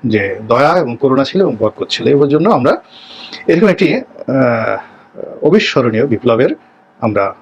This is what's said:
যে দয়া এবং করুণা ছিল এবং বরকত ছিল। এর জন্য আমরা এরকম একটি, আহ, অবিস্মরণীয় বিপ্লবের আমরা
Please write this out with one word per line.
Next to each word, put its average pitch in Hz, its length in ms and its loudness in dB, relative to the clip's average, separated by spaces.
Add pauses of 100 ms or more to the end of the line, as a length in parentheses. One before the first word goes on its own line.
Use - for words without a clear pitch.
যে 101 420 -2
দয়া 139 300 2
এবং 123 220 -2
করুণা 135 240 2
ছিল 180 180 -2
এবং 156 180 0
বরকত 107 300 -4
ছিল। - 180 -4
এর 143 200 4
জন্য 151 220 2
আমরা 165 320 0 (680)
এরকম 180 200 4
একটি, 180 280 2
আহ, 262 80 -4 (1400)
অবিস্মরণীয় 135 640 2
বিপ্লবের 123 420 2 (520)
আমরা 104 400 -2